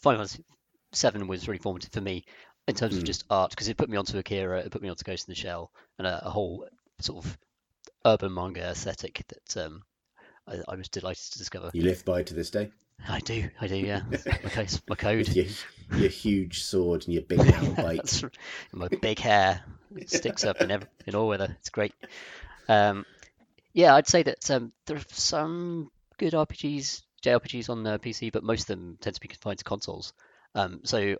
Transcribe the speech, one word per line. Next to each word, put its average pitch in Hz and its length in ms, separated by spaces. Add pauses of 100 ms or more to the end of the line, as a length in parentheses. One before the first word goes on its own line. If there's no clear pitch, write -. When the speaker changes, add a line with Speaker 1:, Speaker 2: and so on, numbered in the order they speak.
Speaker 1:
Final 120 200
Fantasy - 240 (480)
seven 107 360
was 92 180
really 101 140
formative 90 320
for 110 80
me 95 240 (420)
in - 80
terms 107 200
of 90 80
Speaker 2:
Hmm. 85 40
Speaker 1:
just - 240
art, 95 260
'cause 110 120
it 113 80
put 135 120
me 110 80
onto 101 220
Akira, 92 420
it - 120
put 107 100
me 101 60
onto 85 160
Ghost 92 240
in 95 40
the - 40
Shell, 87 340 (280)
and 95 80
a, 87 200
a 90 40
whole 90 360 (340)
sort - 240
of - 140 (640)
urban 101 300
manga 87 280
aesthetic - 680
that, - 360
um, 78 180 (640)
I, 92 120 (100)
I 95 60
was 92 140
delighted - 440
to - 60
discover. 87 340
Speaker 2:
You 85 100
live 90 220
by 90 200
to 82 100
this 85 160
day? 107 200 (380)
Speaker 1:
I - 120
do, 113 280 (120)
I 107 60
do, 95 100
yeah. 98 300
Speaker 2:
<laughs> 120 40 (340)
Speaker 1:
My 104 60
co-, 110 160 (220)
my 101 80
code. 107 220
Speaker 2:
With 101 160
your, 92 120 (520)
your 98 120
huge 98 540
sword 87 400
and 85 100
your 80 80
big 87 160
metal - 360
Speaker 1:
<laughs> - 20
Speaker 2:
bike. 82 200
Speaker 1:
That's - 260
r-, 139 80 (420)
my 87 160
big 107 300
hair. 95 460 (320)
It 185 140
sticks - 340
up 104 160
in 98 100
ev-, 101 160 (200)
in 101 80
all 110 140
weather. 98 320
It's - 100
great. 107 240 (720)
Um, 104 380 (640)
yeah, 165 220
I'd 151 120
say 170 180
that, - 260
um, 120 220 (120)
there 151 140
are 139 140
some 170 800 (280)
good 208 160
R 156 100
P 147 340
Gs, - 240 (200)
J 123 100
R 120 80
P - 200
Gs 113 100
on, 113 160
uh, 107 100
P 113 160
C, 113 160
but 107 160
most 110 180
of - 40 (120)
them 87 220
tend 101 140
to - 60
be - 80
confined - 320
to - 40
consoles. - 480 (420)
Um, 92 300
so 101 360